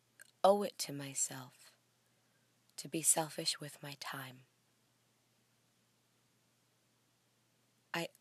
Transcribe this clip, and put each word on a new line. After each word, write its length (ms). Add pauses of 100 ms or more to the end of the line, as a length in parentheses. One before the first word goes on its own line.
(420)
owe 220
it 140
to 140
myself 760 (1080)
to 100
be 140
selfish 580
with 200
my 200
time. 380 (3500)
I 140 (120)